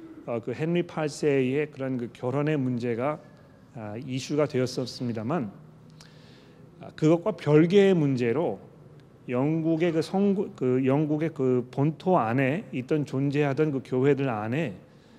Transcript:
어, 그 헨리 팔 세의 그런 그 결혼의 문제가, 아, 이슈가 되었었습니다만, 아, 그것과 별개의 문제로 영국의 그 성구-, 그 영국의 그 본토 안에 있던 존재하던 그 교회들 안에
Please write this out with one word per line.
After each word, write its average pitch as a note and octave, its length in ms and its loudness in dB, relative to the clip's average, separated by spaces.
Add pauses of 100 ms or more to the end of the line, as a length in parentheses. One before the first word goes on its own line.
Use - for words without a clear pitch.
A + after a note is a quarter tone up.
(240)
어, A#2 180 -4
그 B2 120 -8
헨리 E3+ 300 -2
팔 D#3+ 240 -4
세의 C#3+ 640 0
그런 C3 260 -6
그 A#2 120 -8
결혼의 D3 460 -2
문제가, B2+ 640 -2 (540)
아, G#2+ 240 -10
이슈가 C#3 480 -2
되었었습니다만, B2 1080 -4 (1300)
아, - 160 -16
그것과 E3+ 360 2
별개의 F3 600 6
문제로 C3 680 2 (680)
영국의 D#3+ 640 0
그 D#3+ 80 0
성구-, G3 560 0
그 B2+ 300 2
영국의 D3+ 480 0
그 B2+ 360 0
본토 D#3+ 480 0
안에 C3 540 0
있던 D3 320 -2
존재하던 C#3+ 680 0
그 C3 120 -4
교회들 C3+ 460 2
안에 A2 440 -4 (440)